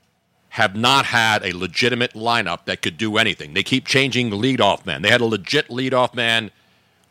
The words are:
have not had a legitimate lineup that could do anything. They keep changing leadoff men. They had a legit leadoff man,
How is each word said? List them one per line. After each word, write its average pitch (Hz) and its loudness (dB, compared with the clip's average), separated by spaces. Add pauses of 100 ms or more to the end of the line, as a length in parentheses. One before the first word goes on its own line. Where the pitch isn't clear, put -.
(500)
have 104 0
not 127 2
had 110 2
a 95 -4
legitimate 120 -2
lineup 110 -2
that 92 -6
could 87 -4
do 107 -2
anything. 82 0
They 95 0
keep 127 -4
changing 123 0
leadoff 107 0
men. 76 -6
They 101 2
had 120 4
a 117 2
legit 113 -2
leadoff 127 0
man, 113 -2 (600)